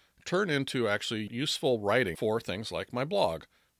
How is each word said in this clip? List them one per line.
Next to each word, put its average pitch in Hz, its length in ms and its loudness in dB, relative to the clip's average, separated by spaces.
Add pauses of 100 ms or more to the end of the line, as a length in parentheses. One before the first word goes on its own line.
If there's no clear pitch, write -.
(240)
turn 185 260 0
into 135 380 0
actually 104 440 -2
useful 127 480 0
writing 101 360 4
for 110 240 0
things 107 300 -6
like 85 220 -6
my 123 120 -2
blog, 147 400 0 (360)